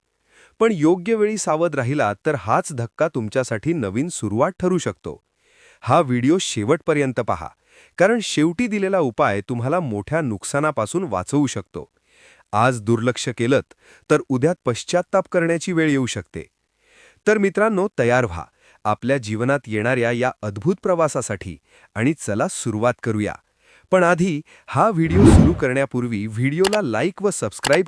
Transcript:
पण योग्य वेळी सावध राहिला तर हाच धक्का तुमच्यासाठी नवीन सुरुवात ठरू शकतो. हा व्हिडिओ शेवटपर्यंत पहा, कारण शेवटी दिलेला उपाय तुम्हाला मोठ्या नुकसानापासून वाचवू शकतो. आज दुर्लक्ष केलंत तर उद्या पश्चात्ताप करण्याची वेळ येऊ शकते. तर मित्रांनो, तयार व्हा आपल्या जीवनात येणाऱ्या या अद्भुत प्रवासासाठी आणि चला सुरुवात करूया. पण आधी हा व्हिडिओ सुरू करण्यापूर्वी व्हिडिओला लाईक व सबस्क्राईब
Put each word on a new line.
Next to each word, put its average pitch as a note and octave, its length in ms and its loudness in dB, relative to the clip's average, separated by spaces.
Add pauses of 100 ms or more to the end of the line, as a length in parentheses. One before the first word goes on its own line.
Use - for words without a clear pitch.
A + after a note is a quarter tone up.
(600)
पण A3+ 120 4
योग्य F3 440 2
वेळी G#3+ 220 0
सावध D#3+ 380 0
राहिला B2+ 380 0 (120)
तर D#3 100 0
हाच A#2 380 -2
धक्का A#2+ 340 -2
तुमच्यासाठी B2+ 640 -4
नवीन B2+ 360 -2
सुरुवात A#2+ 500 -2
ठरू F3+ 180 0
शकतो. - 460 -8 (580)
हा C3 180 4
व्हिडिओ C3 380 2
शेवटपर्यंत C#3 840 -2
पहा, F#2+ 300 -6 (480)
कारण A3 260 4
शेवटी E3+ 440 0
दिलेला G3 320 -2
उपाय A#2+ 420 0
तुम्हाला C3 380 -4
मोठ्या C3 420 -4
नुकसानापासून C#3+ 840 -2
वाचवू C3 440 -2
शकतो. - 440 -10 (640)
आज A#2 280 2
दुर्लक्ष A#2 560 0
केलंत A#2+ 360 0 (380)
तर D3+ 180 4
उद्या C3+ 240 0 (120)
पश्चात्ताप F3 640 -2
करण्याची E3+ 400 0
वेळ D#3+ 180 2
येऊ C3+ 160 2
शकते. F#2 420 -10 (800)
तर G#3+ 100 4
मित्रांनो, G3+ 500 2 (120)
तयार B2 260 4
व्हा E2 200 -8 (380)
आपल्या A#2+ 340 0
जीवनात A#2 500 -2
येणाऱ्या A#2 440 0
या B2 200 0 (100)
अद्भुत G#2+ 420 -2
प्रवासासाठी C#3 760 -2 (380)
आणि A#2+ 180 0
चला A2+ 340 -4
सुरुवात A#2+ 460 -2 (100)
करूया. G#2+ 320 -4 (560)
पण F#3 120 4
आधी E3+ 380 2 (260)
हा F3 220 2
व्हिडिओ E3 360 4
सुरू - 280 10
करण्यापूर्वी B2 720 -2
व्हिडिओला D3+ 540 0
लाईक C#3+ 420 -4
व G3+ 100 2
सबस्क्राईब - 540 -2